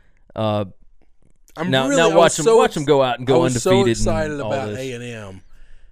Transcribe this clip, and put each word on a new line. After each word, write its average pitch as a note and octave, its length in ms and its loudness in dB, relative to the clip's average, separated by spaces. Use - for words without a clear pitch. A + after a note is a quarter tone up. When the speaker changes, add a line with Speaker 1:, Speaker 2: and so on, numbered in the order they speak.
Speaker 1:
Uh, G#2+ 300 -2
Speaker 2:
I'm E3+ 140 -6
Speaker 1:
now, E3 180 0
Speaker 2:
really, C#4+ 100 0
Speaker 1:
now E3 80 4
Speaker 2:
I - 20 4
was E3 80 2
Speaker 1:
watch E3 240 4
'em, D3+ 60 -4
Speaker 2:
so A3+ 120 6
Speaker 1:
watch B3+ 180 2
'em E3+ 60 -4
Speaker 2:
ex-, C#3 60 -4
Speaker 1:
go C#3 160 4
out B2+ 160 -2
and B2 80 -6
go C3+ 80 4
Speaker 2:
I B2+ 80 4
was B2+ 180 -2
so F#3+ 80 0
Speaker 1:
undefeated G3 160 4
and - 220 0
Speaker 2:
excited D#3 320 -2
Speaker 1:
all A2 120 -6
Speaker 2:
about A#2+ 180 -4
Speaker 1:
this. G#2 100 -8
Speaker 2:
A C3 140 -10
and A#2+ 100 -12
M G#2+ 400 -14